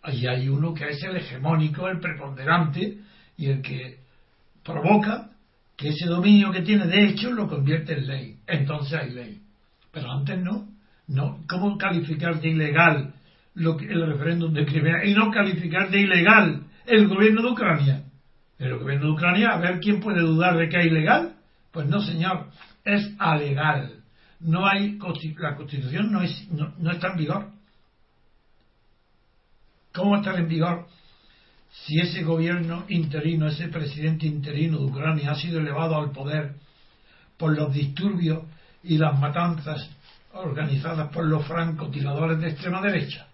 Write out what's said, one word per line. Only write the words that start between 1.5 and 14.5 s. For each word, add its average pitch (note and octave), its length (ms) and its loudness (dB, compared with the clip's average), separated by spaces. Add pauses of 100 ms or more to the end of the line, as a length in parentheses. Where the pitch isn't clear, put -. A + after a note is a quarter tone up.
el F3+ 120 -4
preponderante, D3+ 1000 -2 (400)
y D3+ 80 -4
el C3+ 160 0
que C3 380 -12 (640)
provoca F#3+ 680 0 (460)
que - 140 -6
ese F3 160 -4
dominio G3 460 6
que F3+ 100 -2
tiene G3+ 240 2
de G3 200 6
hecho A#3 260 -2
lo G#3 140 -2
convierte D3+ 460 0
en C3+ 140 -4
ley. B2+ 400 -10
Entonces D3 520 -2
hay A#2+ 120 -6
ley. A#2+ 320 -14 (500)
Pero B2+ 180 -10
antes C#3 320 -4
no. F#3 240 -4 (400)
No, C#3 400 -4
¿cómo G3+ 300 -2
calificar E3 640 -2
de E3 80 -2
ilegal D#3 640 4 (400)
lo D#3+ 240 0
que, C#3 80 -8
el E3 220 0
referéndum D#3+ 480 0